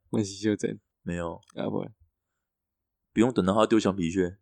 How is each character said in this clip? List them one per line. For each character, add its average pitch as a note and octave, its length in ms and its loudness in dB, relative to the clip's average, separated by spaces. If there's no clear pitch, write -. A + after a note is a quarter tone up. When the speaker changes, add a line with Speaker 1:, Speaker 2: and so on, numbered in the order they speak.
Speaker 1:
嘛 A2+ 80 0
是 G#2+ 60 -2
小 G2+ 300 -2
战。 G#2+ 240 -6
Speaker 2:
没 F2 140 -6
有。 E2+ 200 -6
Speaker 1:
啊， - 140 -6
不 G#2 120 -4
然。 - 100 -12
Speaker 2:
不 - 80 2
用 A#2+ 140 4
等 G2 100 2
到 F#2+ 100 2
他 A2 120 4
丢 A2 140 4
橡 G2 160 2
皮 E2+ 160 -2
屑， F#2 300 0